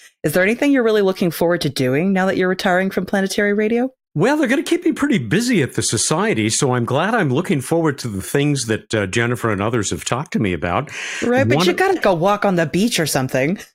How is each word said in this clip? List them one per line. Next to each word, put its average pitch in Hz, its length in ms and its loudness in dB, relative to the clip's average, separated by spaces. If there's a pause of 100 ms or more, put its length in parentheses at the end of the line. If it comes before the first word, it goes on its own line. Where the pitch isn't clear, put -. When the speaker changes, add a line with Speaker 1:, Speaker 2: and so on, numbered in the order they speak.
(240)
Speaker 1:
Is 156 80 0
there 180 100 2
anything 240 300 2
you're 262 100 4
really 214 200 2
looking 190 280 0
forward 170 300 0
to 156 80 -2
doing 131 440 0
now 190 140 2
that 190 100 0
you're 185 120 0
retiring 185 420 0
from 185 160 -4
planetary 202 460 0
radio? 226 360 0 (280)
Speaker 2:
Well, 240 200 2
they're 302 120 0
gonna 277 160 0
keep 339 200 -2
me 320 80 2
pretty 262 260 0
busy 170 440 0
at 117 120 -4
the 110 80 -2
Society, 147 680 0
so 127 240 0
I'm 123 100 0
glad 151 300 0
I'm 180 160 2
looking 143 300 0
forward 160 380 0
to 127 100 -8
the 98 140 -6
things 143 440 0
that, - 280 -2
uh, 104 120 0
Jennifer 117 440 -2
and 98 120 0
others 113 280 -2
have 80 140 -6
talked 131 300 -4
to 233 60 0
me 98 120 0
about. 90 380 -2 (320)
Speaker 1:
Right, 240 260 0
but 117 100 4
Speaker 2:
One 175 80 4
Speaker 1:
you 349 60 2
Speaker 2:
of - 60 -2
Speaker 1:
gotta 381 220 2
go 196 140 4
walk 196 300 0
on 196 120 2
the 165 100 2
beach 196 340 0
or 156 60 0
something. 139 520 0 (160)